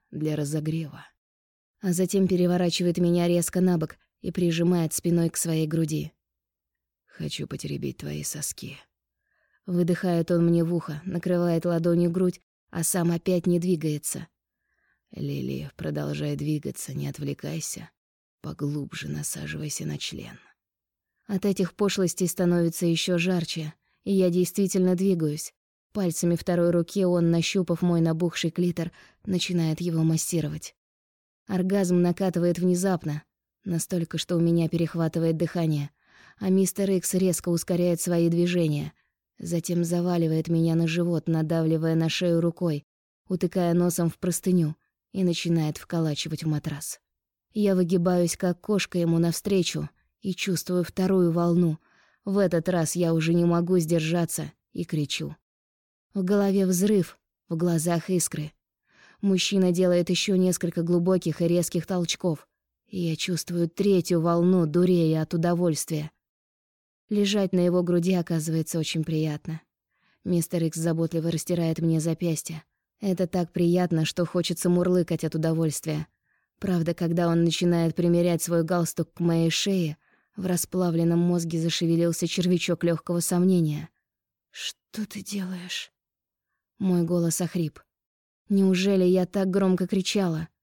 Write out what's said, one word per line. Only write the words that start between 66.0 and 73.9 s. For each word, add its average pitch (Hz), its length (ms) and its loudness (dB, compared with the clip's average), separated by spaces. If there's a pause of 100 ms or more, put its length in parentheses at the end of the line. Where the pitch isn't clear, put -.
Лежать 202 440 2
на 180 60 4
его 175 240 4
груди 175 300 2
оказывается 165 640 -2
очень 156 240 -2
приятно. 156 580 -4 (640)
Мистер 170 400 0
Икс 160 140 -2
заботливо 165 540 -2
растирает 165 480 -2
мне 165 200 2
запястья. 160 640 -4 (380)
Это 185 260 0
так 175 240 -2
приятно, 170 540 2